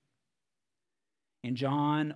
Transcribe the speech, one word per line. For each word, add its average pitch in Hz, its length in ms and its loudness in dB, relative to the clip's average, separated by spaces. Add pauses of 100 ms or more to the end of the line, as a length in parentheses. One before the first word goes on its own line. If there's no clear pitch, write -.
(1400)
In 123 160 -4
John 147 580 0